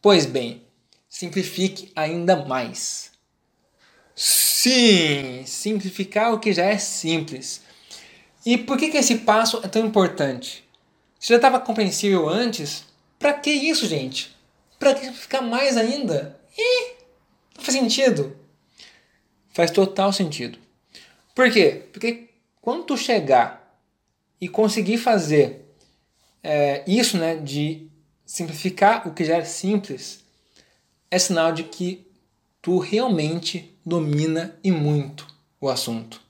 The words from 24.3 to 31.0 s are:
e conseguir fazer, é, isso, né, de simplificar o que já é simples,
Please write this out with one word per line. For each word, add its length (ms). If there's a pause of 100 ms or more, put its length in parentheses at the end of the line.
e 80
conseguir 500
fazer, 680 (760)
é, 440
isso, 320
né, 180
de 520 (360)
simplificar 840
o 40
que 120
já 120
é 80
simples, 800 (880)